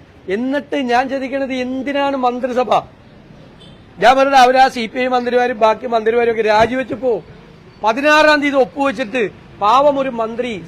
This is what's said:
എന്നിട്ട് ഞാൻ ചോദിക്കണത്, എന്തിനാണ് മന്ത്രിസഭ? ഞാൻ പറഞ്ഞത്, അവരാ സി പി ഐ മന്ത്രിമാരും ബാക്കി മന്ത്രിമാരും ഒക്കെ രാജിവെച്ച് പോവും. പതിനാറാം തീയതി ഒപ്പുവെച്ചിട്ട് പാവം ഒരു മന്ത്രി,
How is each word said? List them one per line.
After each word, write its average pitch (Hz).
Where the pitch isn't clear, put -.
എന്നിട്ട് 262
ഞാൻ 254
ചോദിക്കണത്, 269
എന്തിനാണ് 262
മന്ത്രിസഭ? 247
ഞാൻ 240
പറഞ്ഞത്, 269
അവരാ 262
സി 240
പി 254
ഐ 254
മന്ത്രിമാരും 247
ബാക്കി 220
മന്ത്രിമാരും 233
ഒക്കെ 220
രാജിവെച്ച് 226
പോവും. 220
പതിനാറാം 302
തീയതി 277
ഒപ്പുവെച്ചിട്ട് 262
പാവം 269
ഒരു 269
മന്ത്രി, 226